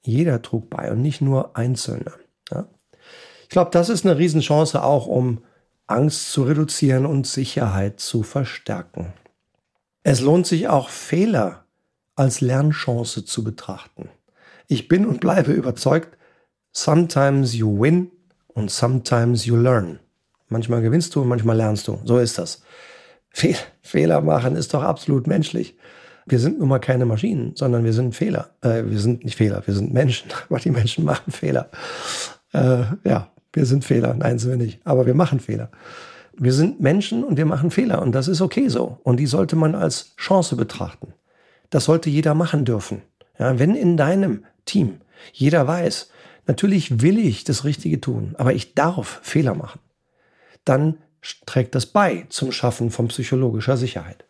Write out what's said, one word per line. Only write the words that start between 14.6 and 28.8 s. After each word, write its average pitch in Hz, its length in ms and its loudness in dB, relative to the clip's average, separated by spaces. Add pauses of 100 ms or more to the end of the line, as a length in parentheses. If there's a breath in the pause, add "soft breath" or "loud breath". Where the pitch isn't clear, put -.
Ich - 200 -4
bin 190 180 4
und 220 140 -2
bleibe 170 320 2
überzeugt, 143 680 -2 (540 soft breath)
sometimes 139 840 2
you 107 280 0
win 175 300 2 (360)
und 107 240 -6
sometimes 120 760 0
you 117 100 2
learn. 117 440 2 (480)
Manchmal 117 340 -2
gewinnst 147 340 0
du 147 60 0
und 127 60 0
manchmal 113 300 0
lernst 107 300 -2
du. 101 160 -6
So 117 140 4
ist 117 200 0
das. - 260 -10 (680 loud breath)
Fehl-, - 280 0 (240)
Fehler 151 400 2
machen 147 340 0
ist 160 180 -4
doch 143 100 0
absolut 143 440 -2
menschlich. - 500 -2 (480 loud breath)
Wir 123 140 2
sind 190 200 0
nun 143 100 2
mal 131 100 2
keine 127 260 0
Maschinen, 117 500 -2
sondern 120 280 0
wir 113 100 2
sind 120 220 -2
Fehler. - 360 -4 (100)
Äh, 113 240 0